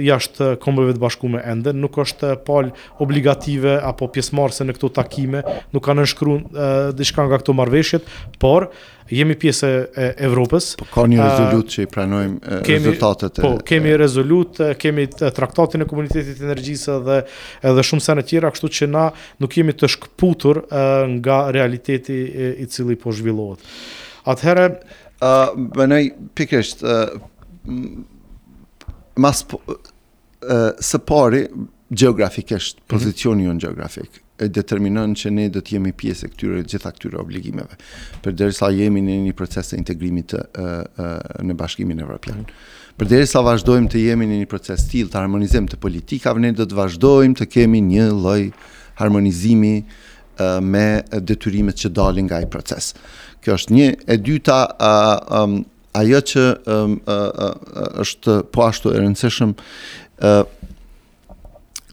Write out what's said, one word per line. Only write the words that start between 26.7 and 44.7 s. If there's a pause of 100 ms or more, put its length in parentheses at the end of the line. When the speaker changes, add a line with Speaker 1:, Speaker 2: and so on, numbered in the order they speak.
Speaker 2:
ë, (720)
m-, (1120)
mas
po,
ë, (160)
së
pari, (460)
gjeografikisht,
Speaker 1:
Mhm.
Speaker 2:
pozicioni
jonë
gjeografik (180)
e
determinon
që
ne
do
të
jemi
pjesë
e
këtyre,
gjitha
këtyre
obligimeve. (480)
Përderisa
jemi
në (100)
një
proces
të
integrimit
të,
ë, (280)
ë, (340)
në
Bashkimin
Evropian.
Speaker 1:
Mhm. (520)
Speaker 2:
Përderisa
vazhdojmë
të
jemi
në
një
proces